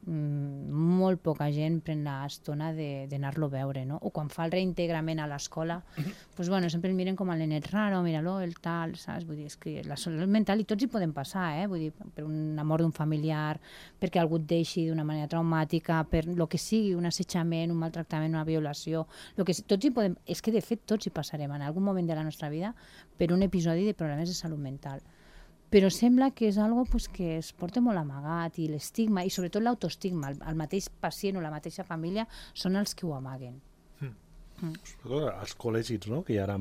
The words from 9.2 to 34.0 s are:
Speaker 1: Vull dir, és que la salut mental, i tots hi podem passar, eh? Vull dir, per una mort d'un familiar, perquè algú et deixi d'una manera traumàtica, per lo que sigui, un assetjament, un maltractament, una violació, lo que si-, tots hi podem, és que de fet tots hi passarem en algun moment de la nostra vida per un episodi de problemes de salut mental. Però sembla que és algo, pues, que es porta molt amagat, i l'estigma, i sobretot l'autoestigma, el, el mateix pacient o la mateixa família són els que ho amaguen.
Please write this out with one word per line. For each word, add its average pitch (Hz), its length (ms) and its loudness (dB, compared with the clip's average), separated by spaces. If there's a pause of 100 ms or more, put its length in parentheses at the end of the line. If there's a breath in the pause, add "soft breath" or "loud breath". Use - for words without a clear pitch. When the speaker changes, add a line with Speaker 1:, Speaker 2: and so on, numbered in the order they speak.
Speaker 1:
Vull 156 100 -8
dir, 147 100 -10
és 147 100 -12
que 151 280 -8
la 143 120 -6
salut 165 320 -2
mental, 208 320 4
i 202 40 0
tots 214 180 0
hi 277 60 2
podem 175 240 0
passar, 151 500 -4
eh? 208 40 -2
Vull 185 120 -2
dir, 156 140 -2
per - 320 -12
una 156 400 -2
mort 156 180 4
d'un 160 100 4
familiar, 151 680 0 (400 loud breath)
perquè 185 200 2
algú 165 160 4
et 160 100 0
deixi 170 420 2
d'una 160 160 0
manera 151 240 -2
traumàtica, 165 800 2
per 160 180 2
lo 170 220 2
que 170 100 0
sigui, 214 360 2
un 175 120 0
assetjament, 165 640 0
un 170 80 2
maltractament, 160 560 -2
una 156 100 0
violació, 160 640 -2 (300 loud breath)
lo 196 80 2
que 170 100 2
si-, - 80 -6
tots 196 220 2
hi 294 60 6
podem, 208 260 2 (100)
és - 160 -6
que 220 100 2
de 220 80 4
fet - 260 -4
tots 214 200 0
hi 180 40 -2
passarem 147 420 -4
en 143 100 -4
algun 156 220 -2
moment 190 220 2
de 165 80 0
la 156 100 -2
nostra 156 260 -4
vida 180 240 -4 (420 loud breath)
per 170 160 4
un 185 100 6
episodi 170 420 2
de 214 100 2
problemes 156 340 -2
de 180 60 -4
salut 160 240 -6
mental. 139 420 -8 (720 loud breath)
Però 190 160 10
sembla 247 440 6
que 220 160 2
és 202 100 4
algo, 233 260 4
pues, - 240 0
que 165 300 -2
es - 160 -8
porta 180 260 -2
molt 240 160 4
amagat, 156 640 -4
i 156 100 0
l'estigma, 185 560 0
i 190 60 0
sobretot 185 320 0
l'autoestigma, 180 680 -2
el, 143 180 -6
el 160 80 -2
mateix 160 360 -2
pacient 190 480 -4
o - 20 -2
la 156 100 -4
mateixa 156 320 -8
família 180 440 -4 (260 loud breath)
són 185 240 0
els 202 180 0
que - 120 -8
ho 156 80 -2
amaguen. 131 400 -10 (460)